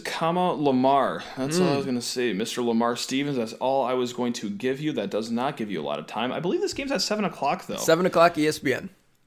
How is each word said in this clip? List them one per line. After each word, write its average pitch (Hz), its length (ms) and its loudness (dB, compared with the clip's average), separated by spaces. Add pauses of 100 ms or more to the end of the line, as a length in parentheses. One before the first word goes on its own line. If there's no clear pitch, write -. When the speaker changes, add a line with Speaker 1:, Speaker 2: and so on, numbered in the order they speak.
Speaker 1:
comma, 175 480 0
Lamar. 131 720 4 (120)
That's 139 220 -2
all 185 80 4
I 156 60 4
Speaker 2:
Mm. 143 60 2
Speaker 1:
was 135 80 -2
gonna 123 160 -2
say. 123 300 0
Mister 113 300 -2
Lamar 117 320 2
Stevens, 135 440 -2
that's 113 160 -4
all 131 300 0
I 123 100 0
was 123 180 0
going 123 220 -2
to 110 160 -6
give 123 300 -4
you. 151 120 -2
That 101 180 -4
does 110 220 -2
not 131 240 -2
give 107 120 -4
you 90 120 -4
a - 20 -6
lot 73 160 -4
of 76 80 -10
time. 120 240 -4
I - 80 -4
believe 214 220 -2
this 392 140 -2
game's 277 180 -6
at - 100 -2
seven 214 220 -2
o'clock, 170 420 -2
though. 101 80 -8
Speaker 2:
Seven 165 320 2
o'clock, 170 320 6
E 151 80 2
S 151 140 0
P 131 120 0
N. - 180 -4 (360)